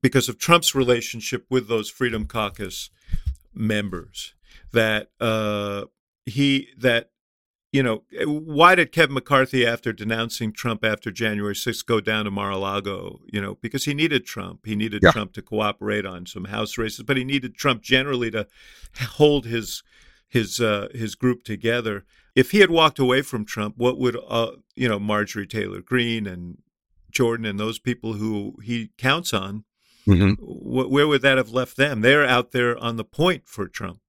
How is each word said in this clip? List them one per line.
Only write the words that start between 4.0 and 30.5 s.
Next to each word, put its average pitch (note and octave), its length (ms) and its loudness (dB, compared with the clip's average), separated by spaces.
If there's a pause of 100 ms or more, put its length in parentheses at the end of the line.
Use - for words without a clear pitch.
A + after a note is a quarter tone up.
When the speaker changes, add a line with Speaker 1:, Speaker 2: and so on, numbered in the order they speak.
Speaker 1:
that, A2 480 0
uh, G#2 680 -2 (400)
he, C#3 520 0
that, A#2 340 0 (600)
you C3+ 120 4
know, A2+ 200 0 (220)
why D#3 500 4
did E3+ 160 2
Kevin D3+ 240 2
McCarthy, C3 500 2
after A#2 260 -2
denouncing A2+ 600 -4
Trump A2+ 320 -4
after G#2+ 260 -2
January G#2 440 -2
sixth, - 300 -6
go A2+ 140 2
down G#2+ 260 -2
to G2+ 60 -4
Mar-a-Lago? G2 880 -6 (100)
You G#2 100 -2
know, G2 200 -6
because B2+ 240 -6
he D3 80 -2
needed D3 320 0
Trump. F#2 400 -12
He G#2+ 100 -4
needed G#2 280 -2
Speaker 2:
Yeah. F2+ 80 8
Speaker 1:
Trump G#2 220 -2
to - 80 -14
cooperate G#2 640 -4
on F2+ 200 -12
some F#2 200 -12
House G#2+ 320 -8
races, A2 260 -6
but C#3 140 -2
he B2+ 60 -2
needed C3 320 -4
Trump B2+ 260 -2
generally C3 500 0
to G#2+ 160 -4 (520)
hold C#3+ 460 2
his, A2+ 380 -6 (440)
his, A2 320 -2
uh, G#2 340 0
his A2+ 220 -8
group B2 280 0
together. A2 640 -4 (300)
If C3 160 4
he G#3 80 4
had F#3+ 120 10
walked E3 280 4
away C3 220 4
from A2+ 240 -6
Trump, G#2+ 320 -6
what A#2+ 220 2
would, B2 180 0 (100)
uh, A#2 240 -2 (240)
you B2 120 0
know, G#2 120 0
Marjorie G#2 480 -2
Taylor G2 340 -6
Greene A#2 460 -2
and F2 320 -12 (520)
Jordan A#2 340 0
and G2+ 140 -4
those A2 200 -4
people A#2+ 340 -4
who G#2 500 -4
he A#2 340 -6
counts C#3+ 360 -2
on, G2+ 320 -6 (400)
Speaker 2:
Mm-hmm. G2 280 6 (100)
Speaker 1:
wh-, - 480 -4